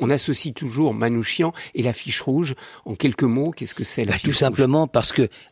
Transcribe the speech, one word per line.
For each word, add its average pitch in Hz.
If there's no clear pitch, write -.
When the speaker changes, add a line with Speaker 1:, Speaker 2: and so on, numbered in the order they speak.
Speaker 1:
on 123
associe 139
toujours 131
Manouchian 117
et 131
l'affiche 120
rouge. 143
En 110
quelques -
mots, 135
qu'est-ce -
que -
c'est, -
Speaker 2:
Bah, 104
Speaker 1:
l'affiche -
Speaker 2:
tout 151
Speaker 1:
rouge ? 135
Speaker 2:
simplement 135
parce -
que 123